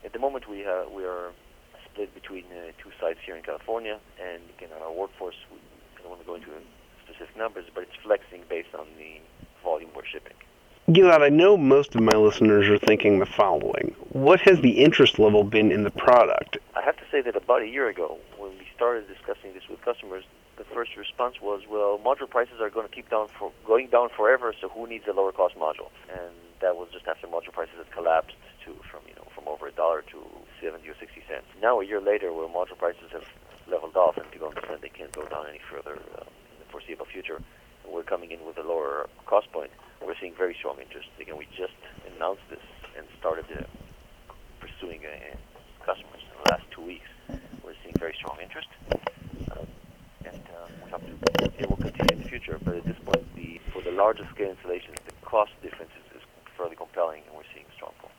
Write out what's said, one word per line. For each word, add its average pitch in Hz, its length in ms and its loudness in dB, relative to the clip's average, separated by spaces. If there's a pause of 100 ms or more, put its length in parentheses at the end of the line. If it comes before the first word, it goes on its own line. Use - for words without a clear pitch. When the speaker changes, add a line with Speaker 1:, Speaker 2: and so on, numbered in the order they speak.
Speaker 1:
At - 80 -14
the 117 60 -12
moment 131 320 -6
we, 101 160 -12
uh, 92 240 -4
we 95 140 -12
are 87 260 -10 (560)
split 104 260 -12
between, 92 380 -18
uh, 85 220 -16 (100)
two 98 80 -20 (100)
sites 85 240 -4
here 90 120 -14
in 80 80 -18
California, 107 560 -8 (200)
and 87 220 -14 (160)
again, 87 120 -20 (120)
our 82 80 -12
workforce, 92 460 -10 (160)
we, 82 60 -20 (380)
I - 60 -20
don't 87 80 -20
wanna 87 140 -20
go 87 100 -12
into 80 160 -16 (540)
specific - 320 -20
numbers, 110 280 -8 (100)
but 90 80 -10
it's - 220 -18
flexing 98 440 -2
based 85 240 -6
on 78 140 -14 (100)
the 80 240 -20 (440)
volume 80 320 -4
we're 67 80 -14
shipping. - 280 -16 (560)
Speaker 2:
Gilad, 165 340 10
I 143 60 8
know 175 280 10
most 139 380 6
of 113 80 4
my 107 140 6
listeners 107 520 6
are 104 100 6
thinking 104 400 4
the 98 80 2
following. - 680 0 (160)
What 143 320 6
has 180 180 8
the 131 100 8
interest 131 480 6
level 104 240 8
been 107 300 4
in 104 100 2
the 101 80 0
product? - 680 4 (160)
Speaker 1:
I - 80 -2
have 143 140 0
to - 140 -20
say 147 120 0
that 120 120 -4
about 123 280 2
a 107 40 -4
year 127 220 -2
ago, 80 280 -6 (220)
when 98 140 -14
we 95 220 -20
started 120 340 -2
discussing 98 460 -12
this 92 140 -20
with 95 140 -16
customers, 95 420 -8 (320)
the 104 80 -18
first 117 320 -10
response 123 440 -6
was, 101 280 -6
"Well, 104 300 0
module 127 320 -2
prices 120 300 -2
are 104 100 -4
gonna 107 180 -6
keep - 220 -16
down 107 180 -2
for, 95 220 -10 (160)
going 120 220 2
down 120 220 2
forever, 117 500 2
so 95 80 -10
who 113 180 -12
needs 113 220 -12
a 101 40 -4
lower 95 200 0
cost 90 240 0
module?" 78 340 -6 (180)
And 87 240 -14 (280)
that 90 160 0
was 87 160 -14
just 87 160 -12
after 82 180 -8
module 85 260 -8
prices 85 240 -10
had 85 140 -18
collapsed 82 460 -2 (280)
to, 76 100 -18 (160)
from, 76 180 -20
you - 80 -20
know, - 180 -20
from 73 140 -14
over 76 180 -10
a 69 60 -12
dollar 80 300 0
to - 160 -20 (420)
seventy 82 280 -10
or 76 120 -16
sixty - 280 -20
cents. 71 180 -12 (140)
Now, 113 200 2
a 95 40 -6
year 101 160 -4
later, 101 320 -2
where 80 140 -8
module 87 320 -6
prices 85 340 -6
have 82 140 -14 (400)
leveled 82 300 -6
off 85 200 4
and 76 140 -12
people 78 180 -12
understand 76 320 -12
they 73 80 -18
can't 73 240 -18
go 76 140 -12
down 76 220 -10
any 76 120 -18 (100)
further, 71 280 -14 (200)
uh, - 60 -18
in - 340 -20
the - 140 -20
foreseeable 80 340 -16
future, 90 340 -14 (440)
and 90 80 -16
we're 82 100 -8
coming 87 300 -8
in 82 120 -18
with 80 140 -16
a 80 40 -12
lower 76 460 -4 (180)
cost 104 260 0
point, 73 180 -10 (340)
we're 85 160 -8
seeing 85 140 -14
very 90 200 -4
strong 69 260 -10
interest. 71 280 -20 (120)
Again, 76 180 -16
we 76 80 -16 (100)
just 92 160 -10 (440)
announced 85 340 -6
this - 100 -18 (360)
and 76 100 -18 (120)
started, 80 340 -4
uh, 76 100 -12 (960)
pursuing, 82 480 -16
uh, 73 300 -16 (480)
customers - 360 -8
in - 220 -20
the 87 80 2
last 87 200 -4
two 82 120 -18
weeks. 87 260 -16 (560)
We're 85 180 -18
seeing 85 160 -18
very 80 160 -8
strong - 280 -14
interest, - 260 -18 (840)
uh, 80 120 -14 (600)
and, - 240 -18
uh, 85 180 -18 (180)
we - 60 -20
hope 87 160 -10
to, - 560 -4
it - 60 -8
will - 80 -4
continue - 400 -2
in - 60 -12
the - 60 -10
future. 85 360 -10
But 87 120 -4
at 85 80 -10
this 85 200 -6
point, 98 200 -2 (120)
the, 85 240 -14 (120)
for 92 100 -10
the 87 100 -6
larger 101 420 0
scale 101 160 -6
installations, 90 460 -10 (100)
the - 60 -20 (120)
cost 107 280 0 (100)
difference 82 300 -16
is, - 240 -20
is - 60 -20 (340)
fairly 85 200 -10
compelling, 80 520 -6
and 78 80 -20
we're 76 80 -20 (100)
seeing 73 120 -20 (100)
strong - 240 -18
pull. 50 180 -20